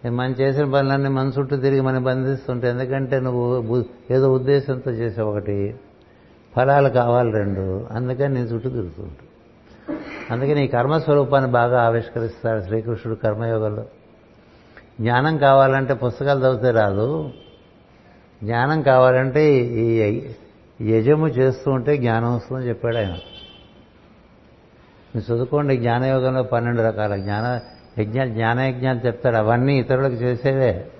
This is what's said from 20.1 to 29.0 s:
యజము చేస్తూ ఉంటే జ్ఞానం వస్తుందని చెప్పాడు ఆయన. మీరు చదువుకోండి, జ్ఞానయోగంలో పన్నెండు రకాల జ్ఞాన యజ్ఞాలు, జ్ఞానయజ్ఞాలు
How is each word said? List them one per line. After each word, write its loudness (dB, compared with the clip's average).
యజము 2
చేస్తూ 0
ఉంటే 0
జ్ఞానం 0
వస్తుందని -6
చెప్పాడు -4
ఆయన. -4
మీరు -4
చదువుకోండి, 0
జ్ఞానయోగంలో 0
పన్నెండు -2
రకాల 0
జ్ఞాన -4
యజ్ఞాలు, -2
జ్ఞానయజ్ఞాలు -2